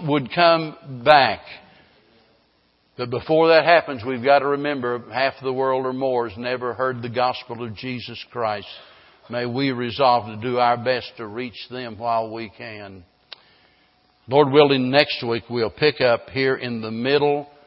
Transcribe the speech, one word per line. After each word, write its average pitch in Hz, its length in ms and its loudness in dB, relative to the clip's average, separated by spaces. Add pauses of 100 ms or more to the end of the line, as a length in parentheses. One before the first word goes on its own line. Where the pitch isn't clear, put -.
would 139 240 0
come 160 720 0
back. 131 360 6 (1600)
But 123 100 -6
before 156 380 2
that 156 180 8
happens, 151 400 4
we've 127 180 -4
got 139 160 6
to 135 80 0
remember 139 640 -2
half 131 300 -2
the 131 120 -4
world 131 340 0
or 127 60 -4
more 127 360 -2
has 98 80 -14
never 123 380 -6
heard 127 260 -4
the 120 80 -8
gospel 123 540 -4
of 110 120 -10
Jesus 120 560 -12
Christ. 107 360 -6 (600)
May 120 200 -6
we 131 240 -2
resolve 120 560 0
to 110 200 -8
do 123 100 -2
our 123 200 2
best 120 400 -4
to 113 80 -10
reach 113 460 -12
them 120 260 -12
while 113 340 -2
we 110 240 -10
can. 104 480 -16 (1200)
Lord 139 240 4
willing, 139 400 4
next 143 360 0
week 117 220 -4
we'll 117 220 -2
pick 151 280 0
up 120 300 2
here 131 260 0
in 120 260 -8
the 110 100 -8
middle 143 560 0 (200)